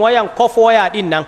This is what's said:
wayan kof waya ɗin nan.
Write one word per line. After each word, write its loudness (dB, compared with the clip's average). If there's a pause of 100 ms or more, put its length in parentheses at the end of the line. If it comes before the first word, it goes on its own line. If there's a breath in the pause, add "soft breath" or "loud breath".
wayan 0
kof 0
waya 2
ɗin -6
nan. -2